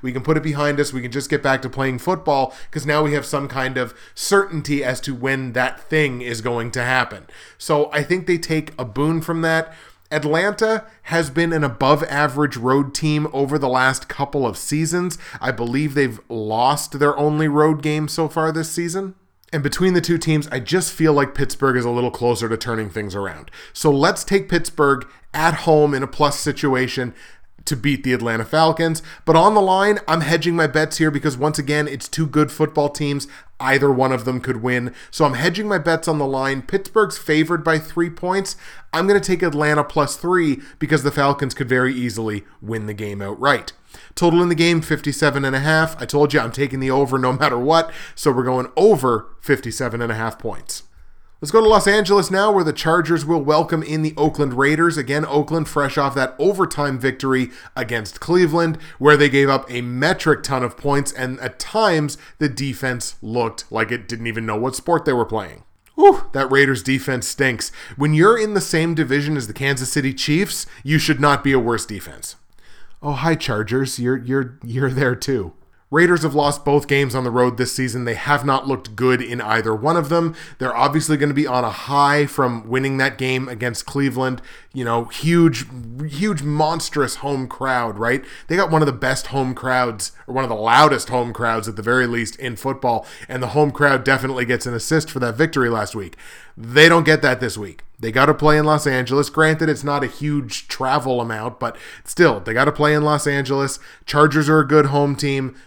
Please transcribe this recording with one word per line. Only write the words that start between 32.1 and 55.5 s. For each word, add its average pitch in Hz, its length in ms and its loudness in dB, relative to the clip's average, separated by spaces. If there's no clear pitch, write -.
good 151 240 2
football 147 380 0
teams. 143 380 -4
Either 135 320 4
one 131 200 4
of 120 120 -2
them 127 160 -2
could 117 220 -4
win. 123 320 -2
So - 160 0
I'm 135 80 2
hedging 175 340 -2
my 196 120 0
bets 160 280 0
on 156 120 0
the 139 80 -2
line. 135 340 -2
Pittsburgh's 196 560 -2
favored 156 460 0
by 160 160 2
three 170 300 -4
points. 185 460 -4
I'm 170 140 0
gonna 202 120 6
take 180 220 0
Atlanta 151 420 2
plus 147 320 0
three 175 460 0
because 147 240 0
the 139 80 0
Falcons 139 460 0
could 127 140 -6
very 127 240 2
easily 110 500 -4
win 110 240 -6
the 104 80 -8
game 101 280 -8
outright. 107 500 -2
Total 175 300 4
in 175 60 2
the 170 60 2
game, 170 260 2
fifty-seven 143 640 -2
and 135 120 0
a 131 40 0
half. 156 400 0
I 123 60 -6
told 143 280 2
you 143 80 2
I'm 117 100 -4
taking 131 300 -4
the 131 100 -2
over 131 260 2
no 127 160 2
matter 139 240 0
what. 156 340 2
So - 180 0
we're 123 120 0
going 127 240 -2
over 131 500 4
fifty-seven 120 640 -2
and 117 100 -4
a 107 40 -2
half 110 220 -6
points. - 460 -10
Let's 147 100 -8
go 220 100 6
to 220 60 6
Los 214 180 6
Angeles 202 460 4
now, 196 180 2
where 196 140 4
the 156 100 0
Chargers 160 520 0
will 160 160 2
welcome 156 420 2
in 156 180 -4
the 156 140 -2
Oakland 147 380 0
Raiders. 151 440 2
Again, 143 300 -2
Oakland 151 400 0